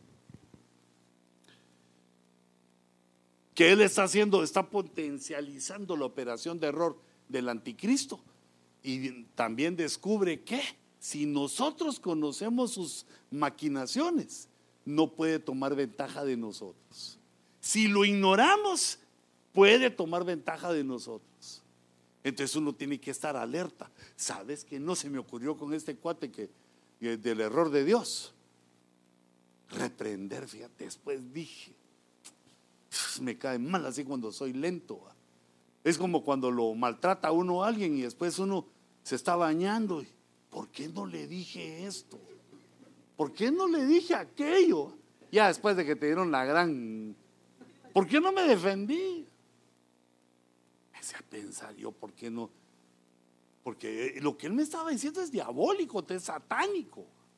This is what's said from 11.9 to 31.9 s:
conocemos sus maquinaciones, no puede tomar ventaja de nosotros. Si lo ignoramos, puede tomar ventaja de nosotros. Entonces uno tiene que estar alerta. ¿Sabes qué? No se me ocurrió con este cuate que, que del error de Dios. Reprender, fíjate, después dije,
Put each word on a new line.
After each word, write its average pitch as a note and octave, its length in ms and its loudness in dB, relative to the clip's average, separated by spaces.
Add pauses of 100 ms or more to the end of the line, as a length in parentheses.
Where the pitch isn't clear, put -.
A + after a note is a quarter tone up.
conocemos F#3+ 760 -2
sus E3 340 -10 (240)
maquinaciones, D3 1200 -2 (360)
no D3 240 2
puede D#3+ 280 0
tomar C3+ 360 -2
ventaja C#3 520 -4
de C3 100 0
nosotros. - 800 -12 (400)
Si G#3+ 300 2
lo G3+ 160 6
ignoramos, A3+ 920 4 (560)
puede A3+ 340 10
tomar F3 380 -2
ventaja E3 480 -4
de C#3+ 100 0
nosotros. - 800 -10 (600)
Entonces C3+ 320 -2
uno D3+ 200 0
tiene C#3 260 -6
que C#3+ 100 -8
estar D3 240 -4
alerta. C3+ 560 -6 (240)
¿Sabes A#2+ 480 -8
qué? C#3 160 -10
No D#3+ 160 -2
se C#3+ 140 -6
me C#3 100 -6
ocurrió B2 380 -6
con D3 160 -8
este D#3 240 -6
cuate E3 340 -6
que, G#2 200 -10 (500)
que A#2 160 -2
del A2 240 0
error C3+ 300 2
de C#3 120 2
Dios. - 520 -2 (1400)
Reprender, G#2+ 760 -6
fíjate, A2+ 380 -16
después C3 480 -10
dije, - 420 -14 (1500)